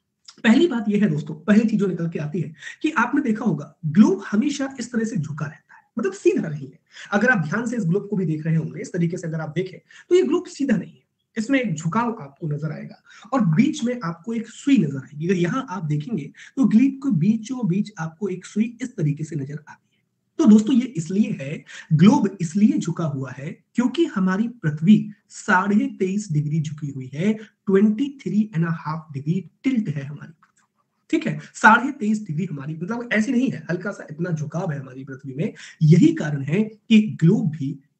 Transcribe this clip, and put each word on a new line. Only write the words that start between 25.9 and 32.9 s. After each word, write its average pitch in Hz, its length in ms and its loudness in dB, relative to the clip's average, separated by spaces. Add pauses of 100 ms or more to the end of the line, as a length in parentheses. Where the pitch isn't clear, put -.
तेईस 196 320 -2
डिग्री 147 300 0
झुकी - 280 -8
हुई 127 240 -12
है, 190 200 0
ट्वेंटी 214 720 0 (140)
थ्री 208 340 0
एंड 165 140 0
हाफ 160 440 -8
degree 160 360 -4 (140)
tilt 262 260 0
है 143 160 -6
हमारी 139 260 -14
पृथ्वी, - 340 -20 (440)
ठीक 320 180 0
है, 151 120 -4 (140)
साढ़े 240 380 6
तेईस 214 360 -2
डिग्री 160 180 -4
हमारी, 147 300 -8
मतलब 233 380 -8